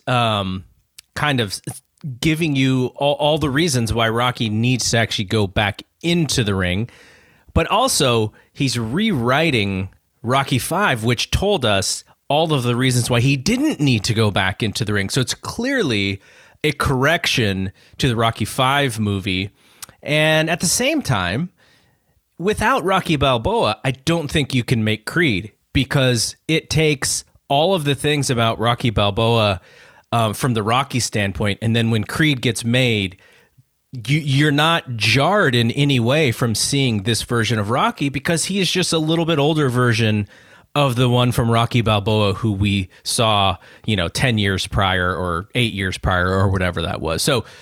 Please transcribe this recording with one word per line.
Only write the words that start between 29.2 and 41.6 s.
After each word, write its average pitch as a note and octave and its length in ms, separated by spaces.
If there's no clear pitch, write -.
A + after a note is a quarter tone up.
um, A2+ 220
from B2+ 200
the A2 100
Rocky B2 360
standpoint. G#2 640
And A2+ 140
then A2+ 160
when A2 120
Creed D3+ 380
gets A#2+ 240
made, A#2 560
you, C3 280
you're D3 320
not D3 460
jarred C#3 580
in A#2 160
any C#3+ 280
way C3 320
from A#2 220
seeing A#2+ 500
this A2 200
version A2+ 340
of G#2 140
Rocky, D3+ 380
because D3 360
he G3 140
is F3 100
just F3+ 240
a E3 60
little E3 260
bit D#3 140
older D3+ 300
version A2+ 580
of C#3 200
the B2+ 140
one B2 220
from A#2 180
Rocky A#2 320